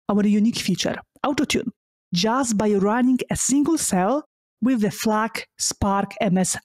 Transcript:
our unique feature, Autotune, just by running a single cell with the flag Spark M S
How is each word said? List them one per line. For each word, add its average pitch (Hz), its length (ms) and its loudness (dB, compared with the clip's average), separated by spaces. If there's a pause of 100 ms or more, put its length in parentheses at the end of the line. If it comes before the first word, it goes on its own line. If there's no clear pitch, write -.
our 208 180 2
unique 214 320 2
feature, - 380 -2 (280)
Autotune, - 460 -2 (420)
just 220 460 0
by 214 140 2
running 233 480 2 (100)
a 170 60 -2
single 294 420 0
cell 208 460 0 (360)
with 247 200 2
the 202 100 2
flag 220 540 -2 (140)
Spark 196 600 -2
M 190 180 2
S 180 260 0